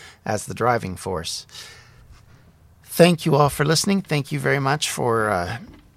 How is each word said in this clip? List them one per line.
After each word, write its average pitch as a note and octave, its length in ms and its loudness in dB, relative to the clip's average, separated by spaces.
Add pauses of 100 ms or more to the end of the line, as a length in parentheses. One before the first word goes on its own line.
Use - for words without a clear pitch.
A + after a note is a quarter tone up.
(260)
as G#2 200 -2
the - 80 -8
driving G#2+ 440 0
force. - 480 -6 (1400)
Thank F3 420 4
you D#3 100 2
all C#3+ 140 6
for - 160 -2
listening. F#3 360 2
Thank D3 300 -4
you D3 80 -4
very C#3 200 0
much C#3 300 -2
for, A2+ 400 0
uh, F#2+ 280 -2 (400)